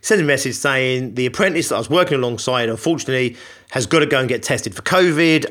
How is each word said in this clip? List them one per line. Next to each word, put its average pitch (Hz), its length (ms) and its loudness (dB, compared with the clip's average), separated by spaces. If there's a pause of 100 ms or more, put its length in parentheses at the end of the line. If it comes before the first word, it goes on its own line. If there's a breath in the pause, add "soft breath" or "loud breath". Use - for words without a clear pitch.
sends 214 180 2
a 160 60 0
message 135 300 0
saying, 131 580 -2
"The 123 140 -2
apprentice 170 420 0
that 123 60 -2
I - 20 0
was 113 120 -4
working 165 280 2
alongside, 123 520 -2
unfortunately, 127 680 -2 (340 loud breath)
has 127 140 -2
gotta 151 220 2
go 143 100 2
and 131 100 0
get 120 140 -2
tested 120 320 -4
for - 80 -14
covid. 165 680 2